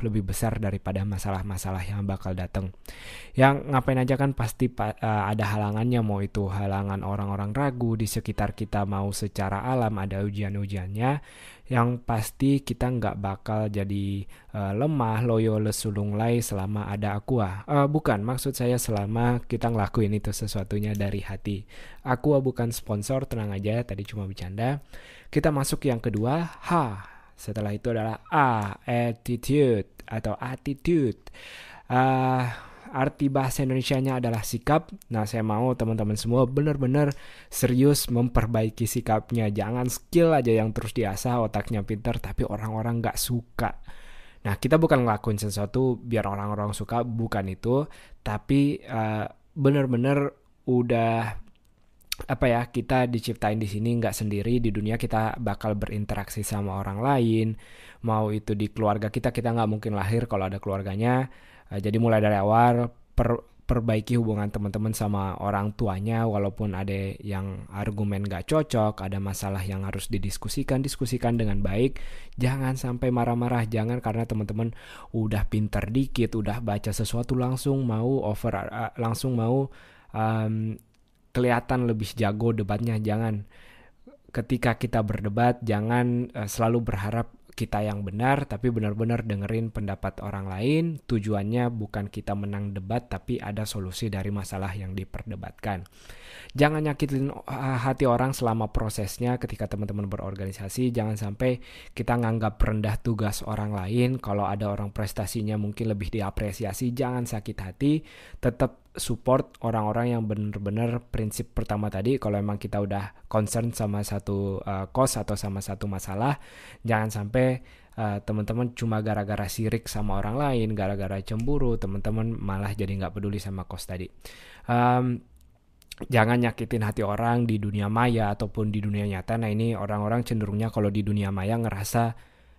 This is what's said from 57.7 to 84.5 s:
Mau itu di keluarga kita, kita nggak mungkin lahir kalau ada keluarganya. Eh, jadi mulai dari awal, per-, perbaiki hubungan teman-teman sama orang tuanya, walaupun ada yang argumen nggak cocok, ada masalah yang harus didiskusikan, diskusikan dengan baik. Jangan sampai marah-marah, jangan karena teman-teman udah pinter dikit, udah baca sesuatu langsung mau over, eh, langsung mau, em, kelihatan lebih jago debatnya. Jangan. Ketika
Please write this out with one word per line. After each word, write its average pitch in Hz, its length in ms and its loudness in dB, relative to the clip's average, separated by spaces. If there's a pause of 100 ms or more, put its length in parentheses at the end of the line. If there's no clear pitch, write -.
Mau 110 240 2
itu 107 240 -2
di 101 160 0
keluarga 104 400 0
kita, 120 240 -2
kita 117 160 0
nggak 113 160 2
mungkin 107 320 -2
lahir 113 320 0
kalau 98 160 0
ada 95 160 -6
keluarganya. 104 640 0 (480)
Eh, 101 80 -4
jadi 107 160 2
mulai 113 240 6
dari 104 160 4
awal, 117 480 6 (320)
per-, 120 240 2 (240)
perbaiki 113 480 2
hubungan 107 320 2
teman-teman 104 480 -2
sama 101 480 0
orang 101 320 0
tuanya, 110 540 0
walaupun 101 500 0
ada 98 400 -4
yang 98 560 -6
argumen 104 480 -2
nggak 95 240 -4
cocok, 113 560 2
ada 98 160 -4
masalah 98 480 -4
yang 95 160 -4
harus 98 240 -6
didiskusikan, 120 800 -2
diskusikan 123 480 0
dengan 101 320 2
baik. 113 320 2 (400)
Jangan 131 400 0
sampai 123 320 0
marah-marah, 120 560 2
jangan 113 320 0
karena 113 240 0
teman-teman 110 480 -2 (400)
udah 107 400 2
pinter 107 400 2
dikit, 117 480 2
udah 107 240 -2
baca 107 320 -2
sesuatu 120 400 0
langsung 131 480 0
mau 120 400 2
over, 107 320 0
eh, 107 380 -4 (100)
langsung 127 320 0
mau, 120 320 2 (480)
em, 110 640 0 (560)
kelihatan 123 560 2
lebih 107 240 -2
jago 110 400 2
debatnya. 107 480 0
Jangan. 107 400 0 (880)
Ketika 120 480 0